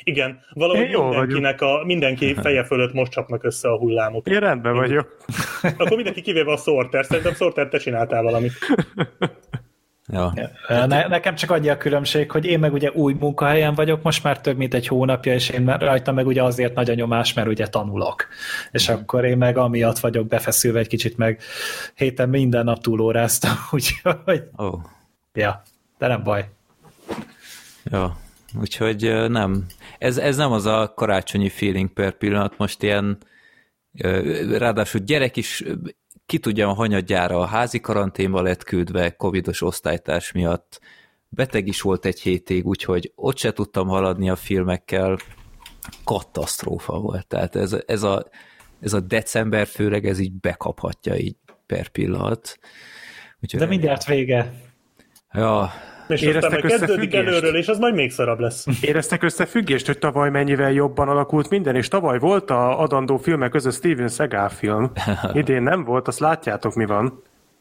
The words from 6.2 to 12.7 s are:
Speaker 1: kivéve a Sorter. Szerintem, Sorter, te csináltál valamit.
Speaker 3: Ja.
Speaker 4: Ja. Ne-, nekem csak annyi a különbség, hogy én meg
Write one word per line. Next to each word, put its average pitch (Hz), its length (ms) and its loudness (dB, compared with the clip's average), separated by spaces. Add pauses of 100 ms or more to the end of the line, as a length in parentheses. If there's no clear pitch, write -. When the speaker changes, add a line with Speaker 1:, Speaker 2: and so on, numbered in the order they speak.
Speaker 1:
kivéve 160 320 0
a 147 40 0
Sorter. 135 480 0
Szerintem, 165 300 0
Sorter, 156 340 0
te 143 100 0
csináltál 120 440 0
valamit. 117 300 2 (1600)
Speaker 3:
Ja. 90 200 0 (360)
Speaker 4:
Ja. 120 180 4
Ne-, 143 200 4
nekem 180 280 0
csak 165 160 -2
annyi 156 180 2
a 143 80 4
különbség, 143 540 0
hogy 156 140 0
én 175 140 2
meg 151 140 4